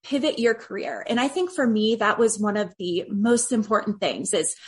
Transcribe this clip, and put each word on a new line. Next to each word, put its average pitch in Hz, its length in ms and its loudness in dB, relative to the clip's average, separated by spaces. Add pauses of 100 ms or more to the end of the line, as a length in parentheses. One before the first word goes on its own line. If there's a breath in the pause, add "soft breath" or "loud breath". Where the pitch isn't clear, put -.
pivot 269 380 -2
your 226 140 4
career. - 540 -8
And 233 120 0
I 269 80 2
think 370 240 -2
for 277 120 0
me, 220 320 2
that 220 220 2
was 220 220 2
one 208 160 0
of 202 240 -4
the 180 280 -2
most 233 440 2
important 208 480 0
things 165 340 -2
is 165 220 0 (120)